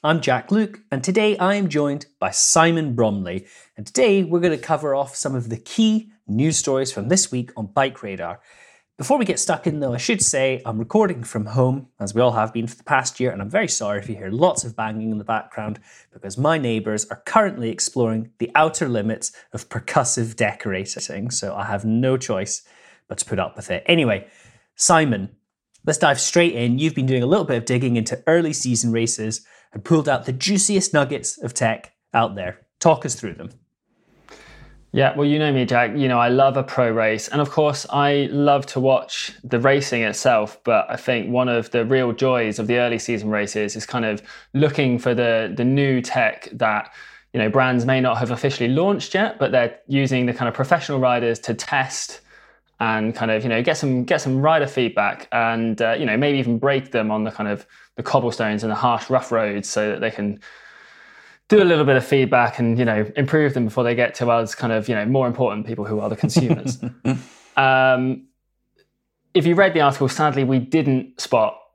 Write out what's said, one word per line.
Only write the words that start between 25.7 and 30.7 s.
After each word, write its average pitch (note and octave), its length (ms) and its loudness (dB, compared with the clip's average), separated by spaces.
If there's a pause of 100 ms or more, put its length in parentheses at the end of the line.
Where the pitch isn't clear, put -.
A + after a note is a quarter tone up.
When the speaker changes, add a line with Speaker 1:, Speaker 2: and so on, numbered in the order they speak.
Speaker 1:
let's D3+ 140 -2
dive C#3+ 200 2
straight E3+ 360 2
in. A#2+ 220 0
You've D#3 180 0
been C3+ 100 -2
doing B2+ 180 0
a A#2+ 40 0
little F3 180 2
bit C#3 120 -2
of A#2 80 -4
digging B2 300 0
into A#2 320 -4
early E3 240 2
season B2 400 -2
races A2+ 540 -4 (280)
and G#2 100 -12
pulled D#3 240 2
out C3 180 0
the C3+ 60 -6
juiciest F#3 640 0